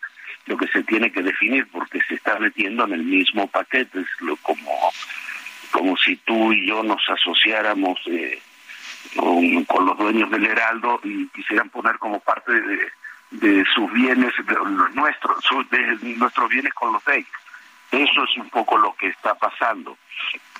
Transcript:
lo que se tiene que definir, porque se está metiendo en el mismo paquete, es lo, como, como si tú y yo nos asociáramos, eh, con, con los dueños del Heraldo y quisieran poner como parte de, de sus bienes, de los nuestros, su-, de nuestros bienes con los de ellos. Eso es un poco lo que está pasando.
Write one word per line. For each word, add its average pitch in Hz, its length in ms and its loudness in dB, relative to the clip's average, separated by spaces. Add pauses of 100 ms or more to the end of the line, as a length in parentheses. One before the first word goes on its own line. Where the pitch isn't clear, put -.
(460)
lo 95 100 -4
que 92 120 -2
se 92 140 0
tiene 110 300 0
que 98 100 -4
definir, 113 480 0
porque - 380 -6
se - 60 -4
está - 240 -2
metiendo 107 460 0
en 101 100 -2
el 80 100 -2
mismo 95 440 2
paquete, 95 520 -2
es 85 80 -6 (120)
lo, - 160 -4
como, 76 560 -2 (800)
como 92 260 2
si - 200 2
tú 113 360 2
y 92 140 2
yo 110 160 0
nos 104 260 0
asociáramos, 98 1000 2
eh, 82 360 -4 (760)
con, 87 500 4
con 92 200 2
los 95 100 2
dueños 104 340 2
del 107 160 0
Heraldo 113 580 0
y 302 240 -6
quisieran - 420 -2
poner 113 280 0
como 104 220 -4
parte - 320 -2
de, 101 400 0 (380)
de 98 340 4 (100)
sus 104 180 0
bienes, 127 400 4 (120)
de 117 100 0
los - 400 2
nuestros, - 500 0
su-, 131 260 0
de 120 280 0 (180)
nuestros 120 320 2
bienes 131 260 0
con 117 180 -2
los - 120 -2
de 139 140 2
ellos. - 120 -6 (600)
Eso 135 340 2
es - 120 0
un - 140 -10
poco 117 260 0
lo 104 200 4
que 98 120 -2
está 101 260 -2
pasando. 107 600 -2 (640)